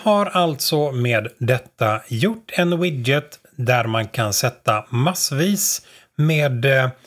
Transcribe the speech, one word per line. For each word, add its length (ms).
har 240
alltså 680
med 360
detta 680
gjort 460
en 260
widget 580
där 280
man 240
kan 240
sätta 580
massvis 960
med, 480
eh, 260